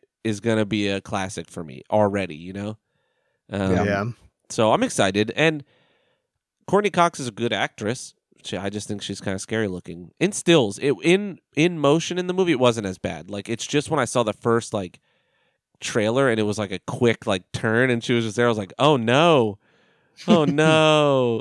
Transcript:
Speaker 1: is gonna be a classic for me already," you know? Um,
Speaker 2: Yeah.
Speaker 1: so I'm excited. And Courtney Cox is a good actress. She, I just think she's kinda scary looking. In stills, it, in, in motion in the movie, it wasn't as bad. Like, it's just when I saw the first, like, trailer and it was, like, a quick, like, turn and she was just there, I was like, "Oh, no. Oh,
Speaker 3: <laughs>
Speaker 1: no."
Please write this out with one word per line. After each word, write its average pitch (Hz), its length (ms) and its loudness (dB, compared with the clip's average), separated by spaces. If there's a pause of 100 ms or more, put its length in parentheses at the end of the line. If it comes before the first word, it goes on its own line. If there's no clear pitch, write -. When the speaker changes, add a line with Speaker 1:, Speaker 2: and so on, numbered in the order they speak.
(240)
Speaker 1:
is 107 160 -4
gonna 110 260 0
be 101 220 -2
a 98 140 -2
classic 95 480 -8
for 82 160 -12
me 67 160 -16 (100)
already," 98 460 0
you 90 160 -14
know? 101 240 -10 (720)
Um, 98 220 -2 (140)
Speaker 2:
Yeah. 101 200 -2 (440)
Speaker 1:
so 113 220 2
I'm 180 120 2
excited. 107 520 0
And 151 300 0 (1000)
Courtney 202 240 2
Cox 170 320 0
is 123 80 -6
a - 20 -8
good 113 220 -4
actress. 110 600 -4 (300)
She, - 140 -8
I 98 120 -6
just 101 200 -8
think 101 120 -8
she's - 200 -10
kinda 95 180 -6
scary 110 300 -4
looking. 87 500 -12
In 190 140 0
stills, 123 460 2
it, 135 220 2
in, 185 380 0 (160)
in 165 240 0
motion 160 380 2
in 180 100 -4
the 180 60 -2
movie, 180 180 2
it 123 80 2
wasn't 117 280 4
as 92 100 -6
bad. 87 340 -8
Like, 101 160 -10
it's 113 180 -6
just 143 240 -2
when 147 120 0
I 123 40 0
saw 120 180 0
the 107 100 -2
first, 117 400 -2
like, 95 260 -6 (800)
trailer 123 500 0
and 110 120 2
it - 20 2
was, 104 160 -2
like, 101 140 -4
a 90 60 -6
quick, 120 460 0
like, 95 280 -4
turn 120 360 0
and 117 140 0
she - 100 -2
was 117 120 2
just 104 100 -6
there, 120 120 2
I - 20 4
was 110 80 0
like, 95 200 -8
"Oh, 143 200 4
no. 123 640 2 (680)
Oh, 170 180 6
Speaker 3:
<laughs> - 0 -
Speaker 1:
no." 147 960 4